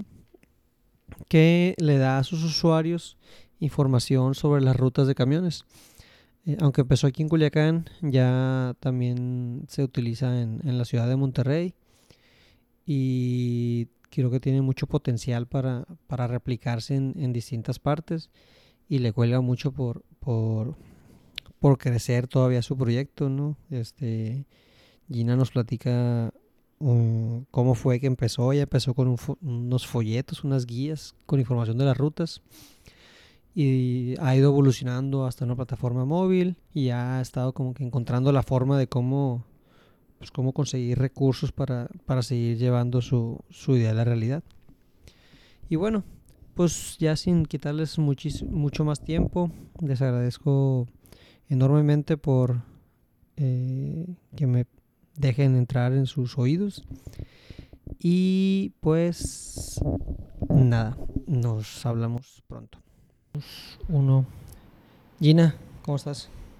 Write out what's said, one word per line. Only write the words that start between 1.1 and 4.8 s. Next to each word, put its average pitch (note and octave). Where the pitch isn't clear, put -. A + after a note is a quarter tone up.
que E3+
le D3
da C3
a C3+
sus D#3+
usuarios D#3+
información C3+
sobre D3
las C3
rutas C3